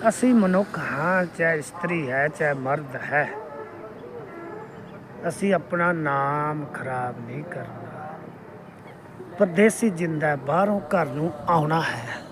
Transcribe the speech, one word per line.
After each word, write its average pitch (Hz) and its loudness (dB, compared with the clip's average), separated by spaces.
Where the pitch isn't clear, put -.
ਅਸੀਂ 247 4
ਮਨੁੱਖ 190 6
ਹਾਂ, 165 2
ਚਾਹੇ 165 4
ਇਸਤਰੀ 156 -2
ਹੈ, 139 2
ਚਾਹੇ 151 0
ਮਰਦ 135 -2
ਹੈ, 139 0
ਅਸੀਂ 196 0
ਆਪਣਾ 175 2
ਨਾਮ 147 0
ਖਰਾਬ 127 -4
ਨਹੀਂ 131 -8
ਕਰਨਾ। - -10
ਪਰਦੇਸੀ 202 6
ਜਿੰਦਾ 160 0
ਹੈ, 151 4
ਬਾਹਰੋਂ 185 2
ਘਰ - 2
ਨੂੰ 151 -2
ਆਉਣਾ 160 4
ਹੈ। - -4